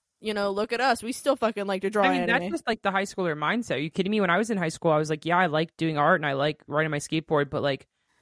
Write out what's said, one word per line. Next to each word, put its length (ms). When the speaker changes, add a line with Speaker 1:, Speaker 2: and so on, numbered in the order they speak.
Speaker 1:
you 140
know, 160
look 240
at 80
us. 220
We 80
still 240
fucking 320
like 160
to 80
draw 140
Speaker 2:
I 40
mean, 120
Speaker 1:
anime. 180
Speaker 2:
that's 120
just, 160
like, 140
the 80
high 140
schooler 340
mindset. 380
Are 40
you 120
kidding 180
me? 100
When 120
I 80
was 100
in 80
high 120
school, 220
I 60
was 140
like, 140
"Yeah, 120
I 80
like 320
doing 220
art 200
and 60
I 80
like 320
riding 240
my 80
skateboard, 540
but, 100
like, 240